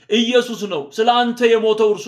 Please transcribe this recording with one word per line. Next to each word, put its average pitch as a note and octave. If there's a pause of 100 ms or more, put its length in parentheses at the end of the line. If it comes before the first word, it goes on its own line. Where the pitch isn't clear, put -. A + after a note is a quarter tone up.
(100)
ኢየሱስ A#3
ነው፣ F3
ስለ A3
አንተ A#3+
የሞተው A3
እርሱ G#3